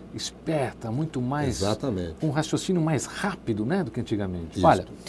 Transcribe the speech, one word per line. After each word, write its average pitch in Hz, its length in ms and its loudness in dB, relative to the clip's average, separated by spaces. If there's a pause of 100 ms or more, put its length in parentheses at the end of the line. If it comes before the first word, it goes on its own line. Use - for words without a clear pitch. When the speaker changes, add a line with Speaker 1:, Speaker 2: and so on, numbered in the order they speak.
(140)
Speaker 1:
esperta, 120 800 -4
muito 143 300 -2
mais 135 400 0
Speaker 2:
Exatamente. 98 580 0
Speaker 1:
com 160 80 0
um 143 40 2
raciocínio 156 500 2
mais 156 240 2
rápido, 110 600 -2
né, 180 160 2
do 127 100 -2
que 120 100 -4
antigamente. 92 560 -2
Speaker 2:
Isso. 127 100 6
Speaker 1:
Olha, 101 180 8 (240)